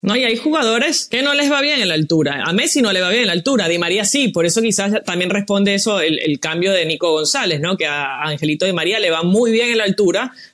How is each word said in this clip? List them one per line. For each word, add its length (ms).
No, 140
y 80
hay 140
jugadores 720
que 140
no 100
les 180
va 120
bien 180
en 60
la 80
altura. 500
A 80
Messi 300
no 100
le 80
va 80
bien 120
en 60
la 60
altura, 320
a 40
Di 100
María 260
sí, 220
por 180
eso 160
quizás 420
también 280
responde 420
eso 260
el, 200
el 200
cambio 320
de 140
Nico 240
González, 500
¿no? 160
Que 120
a, 340
a 80
Angelito 380
Di 60
María 260
le 100
va 140
muy 260
bien 200
en 100
la 60
altura, 460